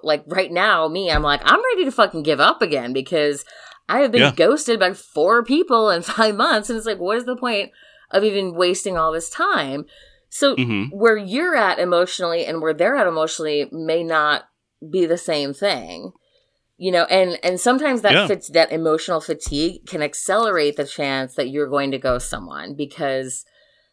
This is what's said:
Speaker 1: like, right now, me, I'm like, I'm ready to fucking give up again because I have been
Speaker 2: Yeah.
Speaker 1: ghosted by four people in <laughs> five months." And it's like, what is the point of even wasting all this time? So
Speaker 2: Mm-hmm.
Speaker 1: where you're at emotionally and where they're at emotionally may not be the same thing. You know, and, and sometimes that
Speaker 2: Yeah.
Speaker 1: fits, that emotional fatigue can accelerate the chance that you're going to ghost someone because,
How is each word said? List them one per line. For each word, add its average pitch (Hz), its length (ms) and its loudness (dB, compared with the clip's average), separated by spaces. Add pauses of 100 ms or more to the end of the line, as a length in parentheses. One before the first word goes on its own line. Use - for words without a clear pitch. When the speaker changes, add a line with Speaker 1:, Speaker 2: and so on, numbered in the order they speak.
Speaker 1:
like, 151 240 0
right 185 220 -2
now, 175 380 2
me, 175 240 -2
I'm 151 100 2
like, 143 220 0
I'm 320 160 6 (140)
ready 370 100 2
to 269 80 -2
fucking 190 320 0
give 147 160 2
up 170 220 4
again 131 320 -2
because 147 500 -2 (460)
I 233 100 0
have 262 140 2
been 240 80 6
Speaker 2:
Yeah. 139 120 6
Speaker 1:
ghosted 226 460 2
by 185 140 2
four 196 500 2
people 233 460 2
in 170 120 0
<laughs> - 0 -
five 214 340 0
months." 240 340 0
And 226 80 -4
it's 220 100 -8
like, 202 140 -4
what 196 160 -2
is 240 80 -6
the 247 100 -6
point 240 360 -4 (400)
of 202 120 2
even 196 320 0
wasting 180 420 0
all 160 140 0
this 165 180 -6
time? 160 560 -4 (440)
So 277 260 0
Speaker 2:
Mm-hmm. 120 420 -2
Speaker 1:
where 220 200 4
you're 262 400 -2
at 196 200 2
emotionally 175 680 0
and 160 160 -6
where 160 120 0
they're 180 220 0
at 240 100 2
emotionally 156 680 -2
may 160 280 -2
not 151 420 0 (460)
be 175 160 0
the 170 120 0
same 147 360 -4
thing. 131 600 -6 (640)
You 180 160 -4
know, 175 120 4
and, 185 400 2
and 180 160 0
sometimes 254 420 2
that 208 120 4
Speaker 2:
Yeah. 190 140 4
Speaker 1:
fits, - 220 -4
that 160 220 4
emotional 160 500 0
fatigue 156 640 -4
can 170 160 -6
accelerate 170 760 0
the 147 100 -2
chance 135 500 -4
that 131 140 -2
you're 139 200 -4
going 139 220 -2
to 135 80 -4
ghost 127 300 -2
someone 87 440 -10
because, 135 720 -6 (480)